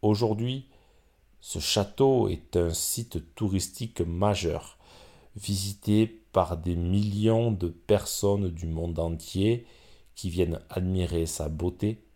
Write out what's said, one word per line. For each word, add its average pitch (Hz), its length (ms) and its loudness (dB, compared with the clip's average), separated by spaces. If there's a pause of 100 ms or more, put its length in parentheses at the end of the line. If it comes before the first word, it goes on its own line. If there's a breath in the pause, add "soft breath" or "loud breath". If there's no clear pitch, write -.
Aujourd'hui, 110 640 0 (720 soft breath)
ce - 180 -10
château 120 680 2
est - 300 -4
un 85 180 2
site - 580 -6
touristique 101 680 -2
majeur, 87 760 0 (580 loud breath)
visité 101 680 2
par 90 500 -2
des 85 200 -2
millions 104 760 2
de 90 180 -2
personnes 101 800 0
du 82 180 -8
monde 82 320 -4
entier 95 680 0 (480 loud breath)
qui - 160 -6
viennent 82 400 0
admirer 90 560 0
sa 78 240 -6
beauté 87 560 -4 (100)